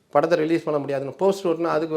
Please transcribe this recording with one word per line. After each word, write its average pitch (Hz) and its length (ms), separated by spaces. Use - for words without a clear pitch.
படத்தை 165 240
ரிலீஸ் 160 300
பண்ண 151 120
முடியாதுன்னு 139 400
போஸ்டர் 190 300
ஓட்டுனா 160 280
அதுக்கு 156 200